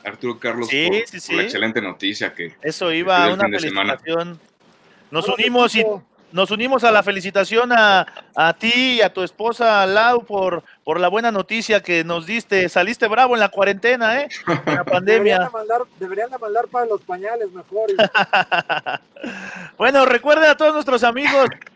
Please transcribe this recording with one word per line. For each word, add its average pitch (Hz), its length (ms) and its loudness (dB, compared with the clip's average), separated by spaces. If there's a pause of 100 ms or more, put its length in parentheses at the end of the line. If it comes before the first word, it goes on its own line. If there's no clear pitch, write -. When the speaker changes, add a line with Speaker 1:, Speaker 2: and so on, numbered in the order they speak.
Speaker 1:
Arturo 117 340 -10
Carlos 117 300 -6
Speaker 2:
Sí, 143 200 0
Speaker 1:
por, 190 80 0 (120)
Speaker 2:
sí, - 180 -14
Speaker 1:
por 170 100 -4
la 180 60 0
Speaker 2:
sí. 202 40 -4
Speaker 1:
excelente 110 340 -4
noticia 98 540 -6
que, 85 260 -12
Speaker 2:
Eso 160 280 -6
Speaker 1:
que 160 100 -2
Speaker 2:
iba, 185 260 0
Speaker 1:
dio - 40 4
el 175 60 0
Speaker 2:
una 196 100 -2
Speaker 1:
fin 196 80 -2
de 190 80 -2
semana. 117 360 -4
Speaker 2:
felicitación. 165 440 -6 (680)
Nos 165 140 -4
Speaker 3:
Ahora - 120 -2
te 220 60 0
Speaker 2:
unimos 247 320 2
y 220 60 2
Speaker 3:
escucho. 208 240 -2 (280)
Speaker 2:
nos 185 180 0
unimos 233 340 -2
a 233 80 6
la 208 100 6
felicitación 196 720 -2
a, 208 340 4 (280)
a 165 180 2
ti 247 460 0
y - 20 6
a 190 100 4
tu 185 120 -6
esposa 214 640 0
Lau 233 400 2
por, 185 360 -4 (220)
por 160 160 -2
la 180 80 4
buena 226 240 -2
noticia 208 500 -2
que 165 220 0
nos 170 220 -6
diste. 196 420 0
Saliste 208 400 0
bravo 247 280 4
en 226 40 2
la 202 80 2
cuarentena, 220 720 0
¿eh? 294 80 -6 (180)
En 170 80 0
la 139 60 -4
Speaker 3:
<laughs> - 60 -12
Deberían 147 180 -2
Speaker 2:
pandemia. 202 540 2
Speaker 3:
de 185 120 0
mandar, 226 320 -4 (160)
deberían 196 320 -6
de 262 60 -10
mandar 233 320 -4
para 247 160 -4
los 214 160 -4
pañales 196 520 -8
mejor. 190 360 -8
Speaker 2:
<laughs> 185 1120 0 (760)
Bueno, 262 280 4
recuerde 294 400 4
a 302 100 6
todos 311 180 2
nuestros 254 280 0
amigos, 262 460 2 (280)